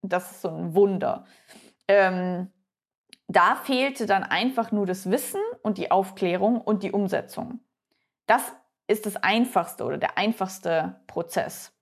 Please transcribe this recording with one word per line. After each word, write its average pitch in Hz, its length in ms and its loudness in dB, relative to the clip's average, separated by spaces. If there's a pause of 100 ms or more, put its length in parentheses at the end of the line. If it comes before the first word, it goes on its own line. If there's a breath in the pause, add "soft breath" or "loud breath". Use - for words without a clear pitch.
Das 185 300 -4
ist - 80 -20
so 180 80 -6
ein 165 260 -6
Wunder. 196 520 2 (600 loud breath)
Ähm, 185 640 4 (760)
da 185 280 6
fehlte 262 500 -2
dann 196 160 2
einfach 226 500 0
nur 208 140 0
das 185 240 -4
Wissen 392 300 -2 (220)
und 202 160 -2
die - 120 -4
Aufklärung 190 720 2
und 214 220 0
die 196 100 -4
Umsetzung. - 680 -4 (640)
Das 262 160 4 (440)
ist 214 200 0
das 196 100 -4
einfachste 202 680 0
oder 143 140 -4
der - 200 -2
einfachste 185 880 -2
Prozess. - 760 -6